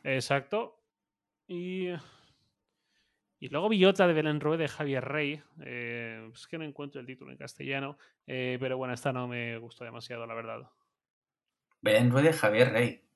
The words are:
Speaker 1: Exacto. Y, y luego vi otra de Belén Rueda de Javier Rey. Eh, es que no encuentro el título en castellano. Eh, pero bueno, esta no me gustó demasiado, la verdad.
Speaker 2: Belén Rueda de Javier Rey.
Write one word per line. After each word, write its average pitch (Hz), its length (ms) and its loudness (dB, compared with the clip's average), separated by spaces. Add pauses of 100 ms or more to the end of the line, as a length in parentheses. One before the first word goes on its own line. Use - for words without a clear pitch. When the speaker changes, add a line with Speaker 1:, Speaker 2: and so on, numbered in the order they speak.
Speaker 1:
Exacto. 143 760 -2 (680)
Y, 180 420 -6 (1500)
y 139 100 -12
luego 160 200 0
vi 196 160 6
otra 190 220 8
de 170 60 6
Belén 151 260 2
Rueda 156 240 0
de 147 40 0
Javier 139 380 -4
Rey. 147 340 -4 (240)
Eh, 117 680 -10
es - 140 -20
que 170 100 -10
no 160 60 -8
encuentro 143 360 -12
el 123 60 -14
título 135 260 -16
en 131 60 -18
castellano. 139 640 -8 (260)
Eh, 127 340 -4
pero 131 160 -2
bueno, 127 200 -4
esta 131 180 -2
no 123 140 -4
me 117 320 -6
gustó 117 260 -16
demasiado, 117 400 -12
la 113 80 -10
verdad. 113 280 -10 (1160)
Speaker 2:
Belén 110 300 6
Rueda 139 200 6
de 160 40 2
Javier 110 380 6
Rey. 120 300 0 (140)